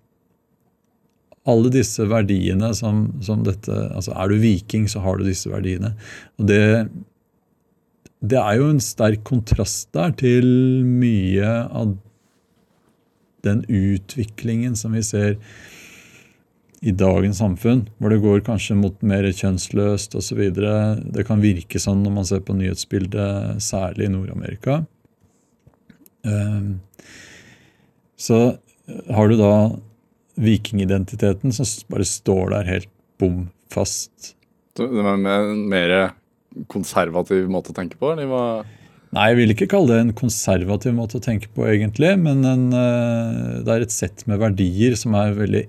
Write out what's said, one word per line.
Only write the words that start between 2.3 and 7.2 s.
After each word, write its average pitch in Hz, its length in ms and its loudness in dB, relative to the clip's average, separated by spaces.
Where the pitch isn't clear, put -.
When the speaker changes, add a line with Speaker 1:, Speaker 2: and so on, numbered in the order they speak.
Speaker 1:
som, 107 300 0
som 110 260 -2
dette, 98 260 -4
altså 101 460 -6
er 98 160 0
du 107 80 4
viking, 107 500 2
så 107 80 -6
har 95 220 -2
du 98 80 0
disse 95 180 -4
verdiene. 95 460 -4
Og 101 160 0
det, 107 400 4